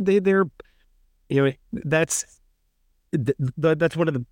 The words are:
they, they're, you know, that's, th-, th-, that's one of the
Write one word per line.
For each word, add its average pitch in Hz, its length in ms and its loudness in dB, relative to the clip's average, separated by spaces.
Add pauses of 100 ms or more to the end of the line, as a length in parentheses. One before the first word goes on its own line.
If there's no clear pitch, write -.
they, 196 180 2
they're, 196 280 2 (800)
you 139 160 2
know, 135 80 2 (200)
that's, - 680 -4 (720)
th-, 135 240 -2 (260)
th-, 160 160 2
that's 160 180 0
one 165 120 0
of 147 60 -2
the 123 180 -4